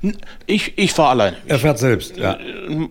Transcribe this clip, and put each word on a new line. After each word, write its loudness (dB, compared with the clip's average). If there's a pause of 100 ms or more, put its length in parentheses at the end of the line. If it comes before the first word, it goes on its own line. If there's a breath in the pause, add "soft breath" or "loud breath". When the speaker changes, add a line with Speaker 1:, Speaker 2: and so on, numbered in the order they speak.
Speaker 1:
"N-, -2 (280 loud breath)
ich, -2
ich 2
fahr 6
alleine. 2 (100)
Speaker 2:
Er 2
fährt 2
selbst, 0
ja. 0
Speaker 1:
Äh, -6